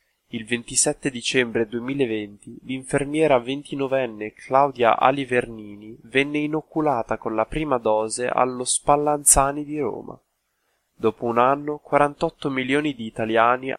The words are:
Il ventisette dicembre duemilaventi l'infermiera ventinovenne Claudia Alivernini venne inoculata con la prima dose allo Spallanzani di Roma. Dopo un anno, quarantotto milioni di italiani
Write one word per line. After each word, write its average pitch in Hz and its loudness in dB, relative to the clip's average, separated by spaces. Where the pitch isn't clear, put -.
Il 113 -10
ventisette 123 -4
dicembre 117 0
duemilaventi 117 -4
l'infermiera 139 0
ventinovenne 127 -4
Claudia 131 2
Alivernini 120 -2
venne 139 0
inoculata 151 -2
con 113 -6
la 110 2
prima 147 -2
dose 110 0
allo 127 0
Spallanzani 147 2
di 151 -6
Roma. 110 -6
Dopo 110 -2
un 117 0
anno, 147 2
quarantotto 147 0
milioni 135 -2
di 113 -10
italiani 117 2